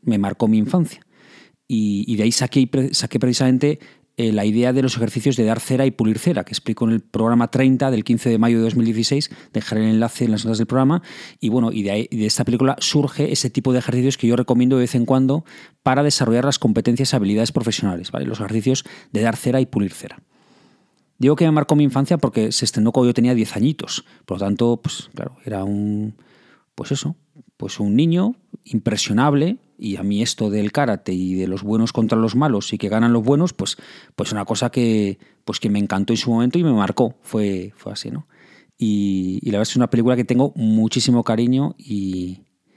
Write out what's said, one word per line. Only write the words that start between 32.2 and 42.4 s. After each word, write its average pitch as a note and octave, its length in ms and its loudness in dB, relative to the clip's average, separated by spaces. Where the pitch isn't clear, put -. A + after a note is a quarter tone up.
malos B2+ 380 0
y G#2+ 40 -2
que G2+ 120 -4
ganan A2+ 240 2
los A#2 100 2
buenos, C#3+ 300 2
pues, - 240 -6
pues - 200 -6
una G#2 100 -4
cosa A2 280 -2
que, G#2+ 480 0
pues - 160 -6
que A2+ 80 -2
me G2+ 100 0
encantó G2 320 -2
en A#2 60 2
su - 120 -4
momento B2 300 0
y F3 60 2
me D3 80 2
marcó. A2+ 480 0
Fue, G2+ 560 -4
fue G#2 160 -12
así, - 180 -12
¿no? D3+ 160 -10
Y, G2 640 -2
y A#2 100 -4
la G2+ 80 0
verdad A2 120 -2
es - 60 -4
una B2 120 2
película A#2+ 280 2
que B2 80 0
tengo B2+ 320 0
muchísimo A2+ 640 2
cariño B2 540 0
y, F#2 640 -8